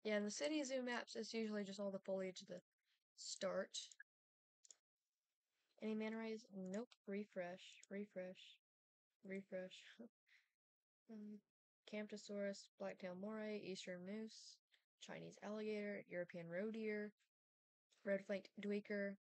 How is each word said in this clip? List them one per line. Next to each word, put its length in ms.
Yeah, 140
in 60
the 60
City 320
Zoo 220
maps, 320
it's 180
usually 300
just 160
all 100
the 80
foliage 420
at 60
the 140
start. 600
Any 140
manta 220
rays? 260
Nope. 300
Refresh, 840
refresh, 680
refresh. 580
<laughs> 80
Um, 300
Camptosaurus, 760
black-tailed 420
moray, 440
eastern 420
moose, 520
Chinese 420
alligator, 680
European 400
roe 220
deer, 400
red-flanked 460
duiker 560